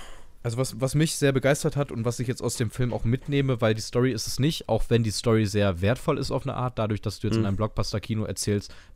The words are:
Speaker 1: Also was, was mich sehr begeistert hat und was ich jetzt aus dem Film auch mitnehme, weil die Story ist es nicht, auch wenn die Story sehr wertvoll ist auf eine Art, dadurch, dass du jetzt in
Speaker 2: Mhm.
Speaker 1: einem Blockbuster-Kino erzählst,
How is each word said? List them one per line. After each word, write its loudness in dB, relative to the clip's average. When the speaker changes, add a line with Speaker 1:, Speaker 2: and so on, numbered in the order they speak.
Speaker 1:
Also -4
was, -2
was 0
mich 2
sehr 4
begeistert 2
hat -2
und -2
was 0
ich -4
jetzt -4
aus -2
dem 0
Film 0
auch -2
mitnehme, 2
weil 4
die -4
Story 2
ist -4
es -2
nicht, 0
auch 2
wenn 4
die 0
Story 2
sehr 2
wertvoll 2
ist -2
auf -2
eine -4
Art, -4
dadurch, -2
dass -6
du -2
jetzt 0
in 4
Speaker 2:
Mhm. 0
Speaker 1:
einem 0
Blockbuster-Kino -2
erzählst, -2